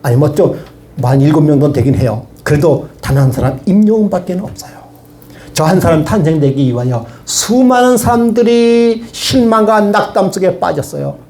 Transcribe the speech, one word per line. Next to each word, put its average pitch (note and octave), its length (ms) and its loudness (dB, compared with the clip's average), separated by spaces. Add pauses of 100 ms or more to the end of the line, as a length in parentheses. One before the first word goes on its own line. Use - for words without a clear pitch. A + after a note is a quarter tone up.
아니, B2 140 0
뭐 D3 180 2
좀, D#3+ 240 0 (360)
뭐 B2 160 -2
한 C3+ 100 2
일곱 D3+ 200 2
명 D3 180 2
정도 C#3+ 140 2
되긴 C3+ 220 0
해요. A2+ 300 -2 (180)
그래도 D3 440 0 (140)
단 C3+ 160 -2
한 C3+ 140 2
사람, C3 340 -4
임영웅밖에는 G3+ 800 0
없어요. - 280 -16 (800)
저 D#3 100 -2
한 D#3 160 2
사람 D#3+ 240 2
탄생되기 D3 680 0
위하여 A#2+ 340 -4 (200)
수많은 B3 720 2
사람들이 A#3 1120 2
실망과 A3 680 0
낙담 G3+ 500 0
속에 F#3 280 -2
빠졌어요. C#3+ 560 -6 (140)